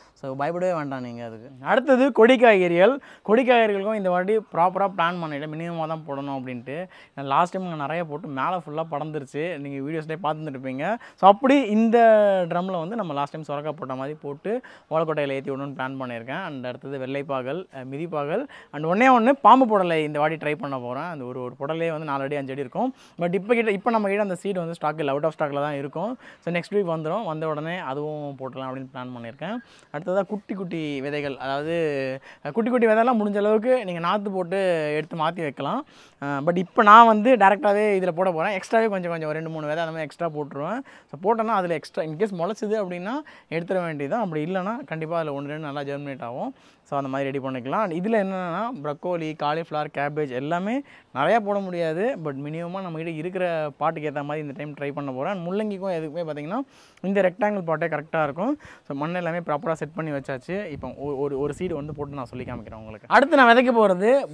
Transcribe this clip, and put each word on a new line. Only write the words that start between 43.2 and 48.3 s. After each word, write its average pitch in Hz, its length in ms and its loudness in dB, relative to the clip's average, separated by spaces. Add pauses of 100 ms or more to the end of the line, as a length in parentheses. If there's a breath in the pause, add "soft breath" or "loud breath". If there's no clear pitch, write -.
எடுத்துட 175 320 -2
வேண்டியதுதான். 160 420 -4
அப்படி 156 220 -4
இல்லைன்னா 190 400 -4
கண்டிப்பா 160 340 -6
அதுல 143 220 -4
ஒண்ணு, 143 40 -8
ரெண்டு 151 260 -8
நல்லா 143 100 -8
ஜெர்மினேட் 143 400 -8
ஆகும். 143 340 -8 (280 soft breath)
So 143 140 -6
அந்த 139 120 -4
மாதிரி 135 220 -4
ரெடி 135 160 -4
பண்ணிக்கலாம். 131 360 -4
And 175 100 -4
இதுல 208 300 -2
என்னன்னா 185 400 -4 (200)